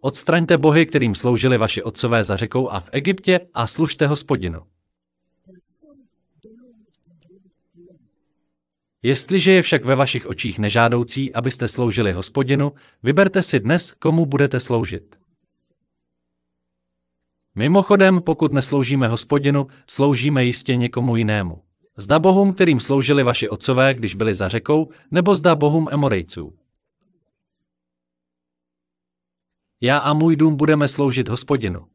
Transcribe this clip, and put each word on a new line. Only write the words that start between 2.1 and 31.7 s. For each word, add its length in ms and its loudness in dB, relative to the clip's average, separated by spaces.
za 140 -4
řekou 320 -4
a 100 -6
v 120 -20
Egyptě, 640 -2
a 140 -4
služte 400 -2
Hospodinu." 600 -4
Jestliže 500 0
je 100 6
však 240 -2
ve 100 2
vašich 300 -2
očích 340 -8
nežádoucí, 760 0
abyste 340 -4
sloužili 440 -2
Hospodinu, 640 -2
vyberte 400 2
si 160 0
dnes, 320 -2
komu 340 0
budete 340 0
sloužit. 600 -6
Mimochodem, 680 4
pokud 320 0
nesloužíme 540 0
Hospodinu, 600 0
sloužíme 580 0
jistě 300 -2
někomu 400 -2
jinému. 480 -2
Zda 200 2
bohům, 340 4
kterým 260 2
sloužili 440 2
vaši 260 -2
otcové, 440 0
když 220 -6
byli 180 0
za 160 -2
řekou, 420 -2
nebo 240 2
zda 200 2
bohům 360 2
Emorejců. 680 -4
Já 160 2
a 160 0
můj 220 4
dům 200 2
budeme 320 2
sloužit 420 -2
Hospodinu. 640 -4